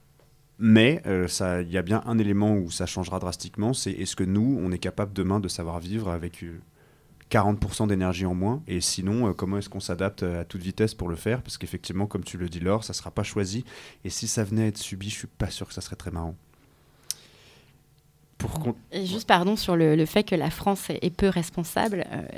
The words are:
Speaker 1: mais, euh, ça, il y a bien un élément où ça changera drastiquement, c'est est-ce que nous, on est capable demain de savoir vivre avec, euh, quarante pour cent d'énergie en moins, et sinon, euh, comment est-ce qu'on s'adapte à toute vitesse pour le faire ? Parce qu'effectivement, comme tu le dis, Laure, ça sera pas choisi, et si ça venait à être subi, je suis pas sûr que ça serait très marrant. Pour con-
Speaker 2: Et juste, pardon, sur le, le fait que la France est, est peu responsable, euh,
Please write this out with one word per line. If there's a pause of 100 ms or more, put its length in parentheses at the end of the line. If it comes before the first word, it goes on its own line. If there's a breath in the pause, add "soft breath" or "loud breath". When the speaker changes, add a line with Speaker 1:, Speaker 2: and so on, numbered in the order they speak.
(600)
Speaker 1:
mais,
euh,
ça,
il
y
a
bien
un
élément
où
ça
changera
drastiquement,
c'est
est-ce
que
nous,
on
est
capable
demain
de
savoir
vivre
avec,
euh, (680 soft breath)
quarante
pour
cent
d'énergie
en
moins,
et
sinon,
euh,
comment
est-ce
qu'on
s'adapte
à
toute
vitesse
pour
le
faire ?
Parce
qu'effectivement,
comme
tu
le
dis,
Laure,
ça
sera
pas
choisi, (400 loud breath)
et
si
ça
venait
à
être
subi,
je
suis
pas
sûr
que
ça
serait
très
marrant. (2000 loud breath)
Pour
con- (160)
Speaker 2:
Et
juste,
pardon,
sur
le,
le
fait
que
la
France
est,
est
peu
responsable,
euh, (160)